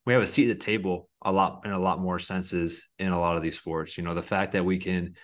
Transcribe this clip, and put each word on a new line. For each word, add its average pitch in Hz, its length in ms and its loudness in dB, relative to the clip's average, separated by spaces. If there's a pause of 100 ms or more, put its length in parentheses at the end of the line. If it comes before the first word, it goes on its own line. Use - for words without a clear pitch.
we 123 80 2
have 123 100 6
a 98 40 0
seat 123 240 4
at 98 100 -2
the - 40 -10
table 95 440 -2 (140)
a 98 100 0
lot, 95 320 2
in 104 80 -4
a 95 60 0
lot 92 220 0
more 90 180 -2
senses 90 720 -4 (100)
in 95 100 -2
a 90 100 2
lot 85 180 2
of 80 60 -2
these 82 140 -2
sports. 80 400 -6
You 87 80 -4
know, 85 100 -2
the 85 80 -2
fact 95 300 0
that 92 120 2
we 92 140 2
can 92 460 -2